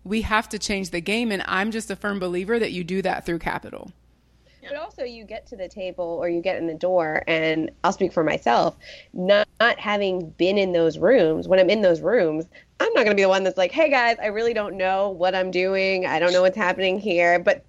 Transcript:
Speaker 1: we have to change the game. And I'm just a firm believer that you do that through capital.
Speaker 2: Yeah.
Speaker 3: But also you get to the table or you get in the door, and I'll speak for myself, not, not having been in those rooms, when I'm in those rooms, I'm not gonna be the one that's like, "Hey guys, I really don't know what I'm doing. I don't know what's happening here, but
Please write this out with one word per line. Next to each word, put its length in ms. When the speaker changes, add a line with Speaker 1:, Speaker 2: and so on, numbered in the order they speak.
Speaker 1:
we 180
have 280
to 80
change 320
the 100
game. 320
And 140
I'm 240
just 200
a 60
firm 220
believer 400
that 140
you 120
do 180
that 240
through 140
capital. 520
Speaker 2:
Yeah. 80
Speaker 3:
But 80
also 260
you 200
get 240
to 80
the 120
table 360
or 120
you 100
get 160
in 100
the 80
door, 520
and 440
I'll 100
speak 220
for 100
myself, 500
not, 340
not 180
having 520
been 260
in 160
those 240
rooms, 500
when 140
I'm 80
in 140
those 180
rooms, 460
I'm 140
not 100
gonna 100
be 80
the 60
one 160
that's 120
like, 140
"Hey 180
guys, 320
I 60
really 260
don't 240
know 340
what 240
I'm 180
doing. 540
I 120
don't 140
know 100
what's 140
happening 420
here, 400
but 300